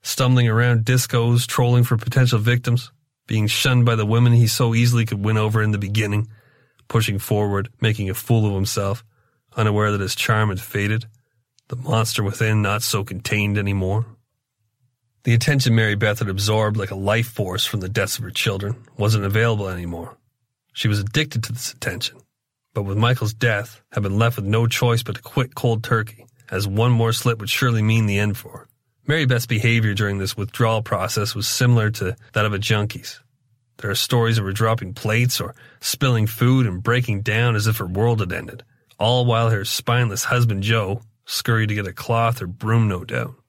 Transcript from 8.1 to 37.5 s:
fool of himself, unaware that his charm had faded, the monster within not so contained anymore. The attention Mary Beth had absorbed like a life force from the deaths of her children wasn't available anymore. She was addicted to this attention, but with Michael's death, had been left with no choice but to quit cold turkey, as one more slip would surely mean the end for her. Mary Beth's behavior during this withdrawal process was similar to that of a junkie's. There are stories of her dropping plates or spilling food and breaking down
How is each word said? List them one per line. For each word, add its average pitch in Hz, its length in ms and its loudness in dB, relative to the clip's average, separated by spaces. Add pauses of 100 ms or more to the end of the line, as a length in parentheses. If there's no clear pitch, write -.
fool 113 320 2
of 101 80 0
himself, 98 520 -4 (500)
unaware 107 360 2
that 101 100 -2
his 95 140 -4
charm 110 340 0
had 95 100 -4
faded, 104 460 -4 (640)
the 123 80 -8
monster 113 440 -2
within 107 400 0
not 104 200 0
so 101 240 -2
contained 101 520 -2
anymore. 98 480 -2 (1160)
The 117 120 4
attention 127 400 2
Mary 110 180 2
Beth 104 240 0
had 101 120 -4
absorbed 107 480 0
like 98 120 -4
a 101 60 -8
life 107 320 0
force 95 360 -4
from - 160 -4
the 92 80 -8
deaths 98 300 -2
of 107 60 -8
her 92 80 -10
children 101 440 -4 (220)
wasn't 107 260 2
available 104 460 0
anymore. 87 480 -8 (560)
She - 140 -4
was 104 100 2
addicted 113 460 -2
to - 100 -8
this - 180 -8
attention, - 460 -8 (560)
but 104 100 -4
with 98 140 -2
Michael's 113 380 0
death, 113 560 -2
had 104 100 -2
been 101 160 -2
left 117 200 2
with 98 80 -6
no 110 200 2
choice 117 380 0
but - 140 -8
to - 40 -14
quit - 320 -4
cold 113 300 -2
turkey, - 420 -4 (240)
as 98 180 -4
one 110 240 2
more 113 220 2
slip 117 240 -2
would 104 140 -6
surely 117 320 0
mean 110 240 2
the 101 100 0
end 104 180 0
for - 160 -18
her. - 160 -18 (380)
Mary 151 200 0
Beth's 123 200 0
behavior 113 480 2
during 101 240 -2
this 95 180 -4
withdrawal 110 460 0
process 101 540 -4
was 104 120 -4
similar 120 440 2
to 95 240 -6 (180)
that 107 120 2
of 104 80 0
a 98 60 -4
junkie's. 104 600 -4 (580)
There 101 140 -6
are 95 40 -2
stories 113 440 0
of 101 60 -4
her 98 60 -4
dropping 110 440 -2
plates 120 440 0
or - 140 -8 (280)
spilling 120 440 0
food 123 400 2
and 92 160 -4
breaking 117 400 0
down 113 340 0